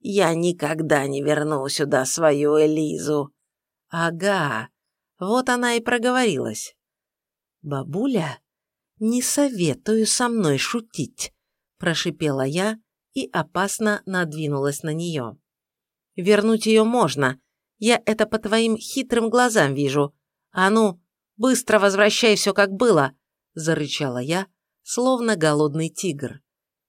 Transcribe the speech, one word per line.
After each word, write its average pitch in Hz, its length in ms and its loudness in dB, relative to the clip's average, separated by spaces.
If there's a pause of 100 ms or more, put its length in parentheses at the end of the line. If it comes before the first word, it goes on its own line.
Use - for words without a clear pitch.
Я 196 340 0
никогда 160 720 0
не 139 160 -4
верну 147 460 -2
сюда 139 360 0
свою 147 540 2
Элизу». 151 760 0 (560)
Ага, 165 800 -2 (520)
вот 247 280 0
она 247 260 0
и 233 60 0
проговорилась. 233 960 -2 (840)
«Бабуля, 151 800 -4 (580)
не 233 240 -2
советую 220 840 0
со 240 220 0
мной 185 300 0
шутить», - 760 -6 (460)
прошипела 151 680 -2
я 190 320 -2 (340)
и 262 180 -6
опасно 202 760 -2
надвинулась 151 760 -2
на 160 100 -4
неё. 156 440 -6 (800)
«Вернуть 214 500 2
её 220 180 6
можно. 147 560 0 (380)
Я 233 280 2
это 220 200 0
по 220 120 -4
твоим 226 380 0
хитрым 233 540 -4
глазам 226 440 2
вижу. 143 400 -2 (380)
А 190 180 2
ну, 214 300 2 (360)
быстро 220 420 2
возвращай 202 580 4
всё, 196 180 0
как 196 160 2
было», 190 420 2 (420)
зарычала 151 640 -4
я, 165 280 -4 (360)
словно 240 540 0
голодный 156 540 0
тигр. 143 500 -8 (480)